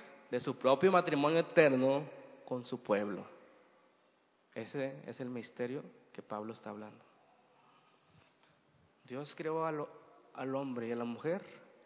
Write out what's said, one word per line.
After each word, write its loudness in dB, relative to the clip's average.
de -2
su -4
propio 6
matrimonio 4
eterno 6
con -6
su -6
pueblo. 0
Ese -6
es -12
el -6
misterio -8
que -14
Pablo -8
está -12
hablando. -14
Dios -8
creó -2
al, -2
al -4
hombre -2
y 0
a 0
la -2
mujer -4